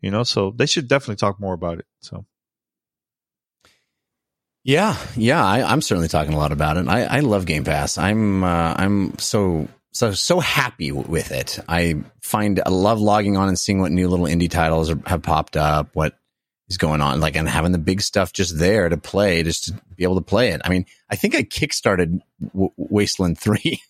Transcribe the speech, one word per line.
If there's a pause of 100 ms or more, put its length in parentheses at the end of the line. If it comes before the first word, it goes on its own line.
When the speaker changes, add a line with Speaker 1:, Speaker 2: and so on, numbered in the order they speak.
Speaker 1:
You
know,
so
they
should
definitely
talk
more
about
it. (160)
So. (2500)
Speaker 2:
Yeah, (200)
yeah,
I,
I'm
certainly
talking
a
lot
about
it.
I,
I
love
Game
Pass.
I'm,
uh,
I'm
so, (240)
so,
so
happy
w-,
with
it.
I (180)
find,
I
love
logging
on
and
seeing
what
new
little
indie
titles
are,
have
popped
up,
what (500)
is
going
on,
like,
and
having
the
big
stuff
just
there
to
play,
just
to (220)
be
able
to
play
it.
I
mean, (240)
I
think
I
kickstarted (340)
W-,
Wasteland
three.